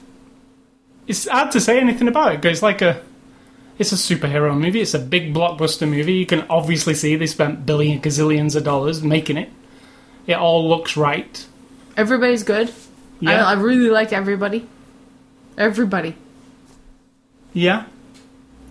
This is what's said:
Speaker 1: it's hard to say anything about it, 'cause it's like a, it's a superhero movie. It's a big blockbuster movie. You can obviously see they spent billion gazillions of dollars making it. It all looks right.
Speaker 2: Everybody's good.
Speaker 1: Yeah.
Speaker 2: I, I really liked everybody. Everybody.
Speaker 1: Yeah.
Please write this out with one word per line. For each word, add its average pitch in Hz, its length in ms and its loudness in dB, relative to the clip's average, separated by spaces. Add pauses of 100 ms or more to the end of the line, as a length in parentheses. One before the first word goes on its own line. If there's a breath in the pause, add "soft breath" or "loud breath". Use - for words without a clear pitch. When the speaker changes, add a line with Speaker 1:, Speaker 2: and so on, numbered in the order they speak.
(1080)
Speaker 1:
it's - 200 -6
hard 294 260 0
to 247 60 4
say 233 200 2
anything 240 280 2
about 240 280 2
it, 151 80 -8
'cause 170 80 4
it's 160 100 -2
like 202 220 2
a, 175 180 2 (760 loud breath)
it's - 140 0
a - 20 0
superhero 147 600 0
movie. 175 260 0
It's - 120 -2
a 151 60 -2
big 151 340 -2
blockbuster 160 560 -2
movie. 151 240 0
You 185 140 0
can 165 240 0
obviously 165 420 0
see 151 220 0
they 160 100 -2
spent 147 400 -4
billion 151 340 0
gazillions 151 560 0
of 151 80 0
dollars 143 380 -2
making 156 360 -2
it. 170 120 -8 (760 loud breath)
It 175 80 0
all 165 340 2
looks 165 260 0
right. 151 480 -2 (540)
Speaker 2:
Everybody's 240 460 2
good. 220 280 0 (500)
Speaker 1:
Yeah. 208 220 4
Speaker 2:
I, 190 80 4
I - 20 2
really 233 360 2
liked 220 240 2
everybody. 196 540 -4 (880)
Everybody. 196 580 -2 (1400)
Speaker 1:
Yeah. 180 320 0 (840)